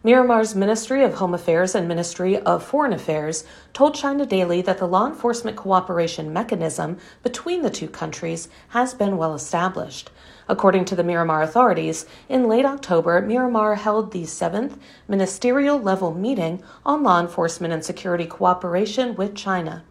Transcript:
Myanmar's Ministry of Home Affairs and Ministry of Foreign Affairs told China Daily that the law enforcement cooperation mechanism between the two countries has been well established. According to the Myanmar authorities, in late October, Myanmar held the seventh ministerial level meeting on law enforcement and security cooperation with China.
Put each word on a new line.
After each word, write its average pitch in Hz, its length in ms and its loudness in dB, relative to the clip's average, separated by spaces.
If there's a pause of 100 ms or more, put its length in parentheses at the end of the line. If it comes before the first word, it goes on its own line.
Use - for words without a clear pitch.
Myanmar's 226 520 4
Ministry 220 480 2
of 226 100 4
Home 180 220 -2
Affairs 175 400 0
and 175 120 0
Ministry 175 480 -2
of 170 280 0
Foreign 285 280 0
Affairs 156 520 -4 (280)
told 294 220 4
China 285 320 -2
Daily 180 380 2
that 185 160 0
the 180 80 0
law 185 180 2
enforcement 240 500 -4
cooperation 170 800 0
mechanism 165 640 -4 (240)
between 339 400 -4
the 254 80 0
two - 180 -6
countries 165 640 -8 (200)
has 254 260 0
been 196 200 0
well 160 200 -2
established. - 760 -4 (400)
According 190 360 4
to 196 100 -4
the 170 80 0
Myanmar 165 400 2
authorities, 160 640 2 (200)
in 254 200 2
late 233 180 4
October, 175 560 2
Myanmar 214 560 2
held 214 340 0
the 175 140 -6
seventh 190 540 -4 (280)
ministerial 247 720 2
level 190 360 0
meeting 185 480 -2 (200)
on 294 200 0
law 185 160 6
enforcement 170 520 -2
and 165 140 -4
security 175 400 -2
cooperation 190 880 0
with 202 200 -4
China. 170 560 -4